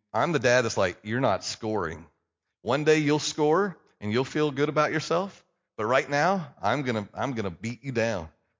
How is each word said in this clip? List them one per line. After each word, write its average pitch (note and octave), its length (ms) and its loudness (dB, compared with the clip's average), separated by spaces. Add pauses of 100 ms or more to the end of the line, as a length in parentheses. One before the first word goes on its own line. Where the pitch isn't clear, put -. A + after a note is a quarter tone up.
(140)
I'm C#3 200 0
the C#3+ 60 2
dad B2 240 4
that's A2+ 120 -4
like, F#2 280 0
"You're A2+ 180 -4
not G2+ 240 0
scoring. E2+ 600 -6 (560)
One C3+ 220 0
day D#3 140 6
you'll D3+ 220 2
score, D#3+ 580 0 (240)
and G#2 100 -4
you'll A2+ 140 2
feel D3+ 260 0
good C#3 160 0
about C#3+ 240 0
yourself, E3+ 540 -4 (320)
but G#2+ 80 -2
right B2+ 240 2
now, D3+ 520 0
I'm A#2 200 0
gonna, A2+ 320 -2
I'm A#2 180 -4
gonna G#2 200 -4
beat A2+ 340 -10
you C#3 80 -8
down. A2 340 -2 (320)